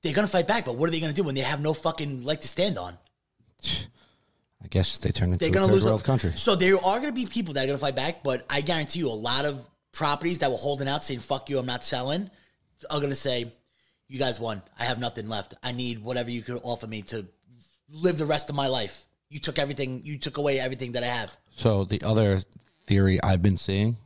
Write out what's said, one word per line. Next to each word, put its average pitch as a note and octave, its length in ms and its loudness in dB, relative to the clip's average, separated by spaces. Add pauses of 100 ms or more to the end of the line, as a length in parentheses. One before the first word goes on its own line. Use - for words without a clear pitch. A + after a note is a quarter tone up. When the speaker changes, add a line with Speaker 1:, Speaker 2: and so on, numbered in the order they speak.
Speaker 1:
They're D3+ 120 -2
gonna G#3 120 4
fight F3 220 2
back, A3+ 160 2
but A#2+ 120 -4
what D3+ 120 2
are E3 40 0
they D#3+ 80 0
gonna D#3 120 -2
do E3 100 0
when D3 120 -2
they C3+ 80 0
have D3+ 180 -2
no D3+ 140 2
fucking C#3+ 500 -4
leg D3+ 160 -2
to - 80 -6
stand F3+ 300 0
on? F2+ 180 -8 (1700)
Speaker 2:
I F#2+ 60 -16
guess - 300 0
they - 120 -2
turn F2+ 220 2
into F2+ 60 2
Speaker 1:
They're E3 100 0
Speaker 2:
a - 40 2
Speaker 1:
gonna F#3+ 140 6
Speaker 2:
third F#3+ 80 8
Speaker 1:
lose G3 120 6
Speaker 2:
world G#2+ 140 4
Speaker 1:
a - 40 -10
Speaker 2:
country. B2+ 320 2
Speaker 1:
So - 180 4
there F#3 300 6
are G3+ 160 4
gonna C#4+ 120 -4
be A#3+ 140 -2
people F3+ 280 -4
that C3+ 100 2
are - 20 0
gonna C#3 120 0
fight C#3 180 0
back, D3+ 260 -2
but B2+ 280 -2
I C#3+ 100 0
guarantee D#3+ 380 -2
you D#3 100 0
a A#2 40 -2
lot A#2 320 -2
of C#3 240 -4 (240)
properties D#3 460 0
that C#3 120 2
were B2 80 0
holding C#3 300 -2
out C#3 140 -2
saying, B2+ 180 -6
"Fuck - 300 -4
you, C#3 80 0
I'm B2+ 80 -2
not B2 160 -4
selling," D3 480 -2 (600)
are D3+ 100 0
gonna C#3+ 160 -2
say, B2 340 -2 (580)
"You C3+ 100 -12
guys B2+ 200 0
won. A2 240 -4 (160)
I A#2+ 60 -2
have B2 140 -2
nothing A#2 300 -6
left. G#2+ 340 -8
I B2 100 -6
need B2 300 -4
whatever A#2+ 280 -4
you A#2+ 120 -6
could A#2+ 200 -8
offer A#2+ 240 -6
me A2 160 -8
to G#2 240 -10 (640)
live D#3+ 280 0
the D#3 80 -2
rest D3 240 0
of C#3+ 40 -4
my C#3+ 120 0
life. B2 380 -2 (260)
You D3+ 100 -12
took D3+ 180 -2
everything, C#3 460 -4
you D3 140 -10
took C#3+ 180 -6
away C#3+ 240 2
everything C3 320 -6
that B2 120 -2
I A#2+ 40 0
have." A#2 260 -4 (200)
Speaker 2:
So G2+ 300 4
the F#2+ 180 -2
other G#2 380 4 (460)
theory G2 360 6
I've F#2 200 4
been F#2 140 6
seeing G#2 480 0